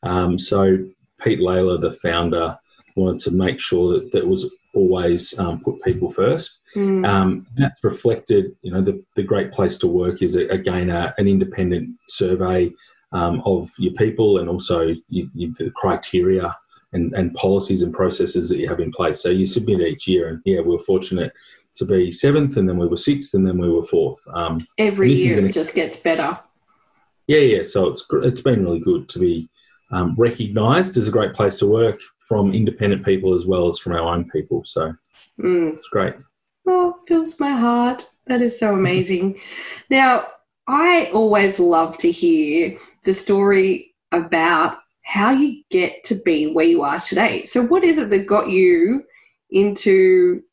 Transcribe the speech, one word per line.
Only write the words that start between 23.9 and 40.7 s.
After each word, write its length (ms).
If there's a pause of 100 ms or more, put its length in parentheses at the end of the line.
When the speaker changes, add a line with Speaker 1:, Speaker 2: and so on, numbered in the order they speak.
Speaker 1:
fourth. 260 (120)
Um, 340 (120)
Speaker 2:
Every 300
Speaker 1:
and 80
this 40
is 60
Speaker 2:
year 120
Speaker 1:
an 80
Speaker 2:
it 60
just 220
gets 240
better. 400 (880)
Speaker 1:
Yeah, 140
yeah. 220
So 260
it's 140
gr-, 220
it's 180
been 220
really 160
good 300
to 80
be, 300 (420)
um, 260
recognised 800
as 100
a 40
great 240
place 220
to 100
work 340 (200)
from 340
independent 500
people 300
as 100
well 240
as 100
from 140
our 220
own 160
people. 340
So 300 (440)
Speaker 2:
Mm. 380
Speaker 1:
it's 120
great. 260 (520)
Speaker 2:
Oh, 300 (100)
fills 340
my 100
heart. 580 (180)
That 160
is 160
so 160
amazing. 680 (500)
Now, 380 (380)
I 460